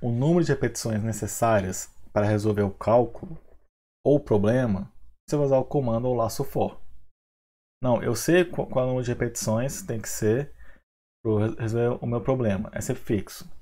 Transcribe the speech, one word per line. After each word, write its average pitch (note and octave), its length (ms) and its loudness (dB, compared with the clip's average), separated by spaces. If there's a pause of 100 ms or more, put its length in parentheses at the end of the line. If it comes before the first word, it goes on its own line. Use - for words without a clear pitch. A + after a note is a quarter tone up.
o B2 80 -2
número D3+ 340 4
de D3 60 2
repetições A2+ 540 -2
necessárias G#2+ 920 0 (180)
para G#2 140 2
resolver G#2 360 2
o G2+ 120 0
cálculo A#2 640 0 (680)
ou C#3+ 140 6
problema, G#2+ 720 2 (380)
você D3+ 80 0
vai D3 100 2
usar C3+ 120 4
o B2+ 60 2
comando B2 440 0
ou B2+ 60 2
laço A2+ 280 0
for. - 380 -2 (1000)
Não, B2 200 2
eu A#2+ 140 0
sei E3+ 280 4
qu-, F3 220 -4
qual B2+ 200 0
número B2+ 180 -2
de A#2+ 60 -2
repetições A#2+ 720 -2
tem A#2 180 -6
que - 80 -10
ser A#2 460 0 (680)
pra A2 100 0
eu G#2+ 40 2
re-, G#2+ 240 0
resolver A#2 420 0
o B2 40 -6
meu A#2+ 160 -2
problema. A2 500 0
É - 80 -8
sempre - 220 -4
fixo. - 460 -4 (140)